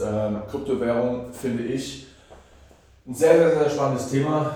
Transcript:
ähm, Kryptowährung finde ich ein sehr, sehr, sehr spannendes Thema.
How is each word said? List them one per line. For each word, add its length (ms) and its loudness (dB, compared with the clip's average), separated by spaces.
ähm, 440 -2
Kryptowährung 840 -2
finde 300 -4
ich 440 -6
ein 80 -8
sehr, 220 6
sehr, 220 4
sehr 100 2
spannendes 420 -2
Thema. 440 0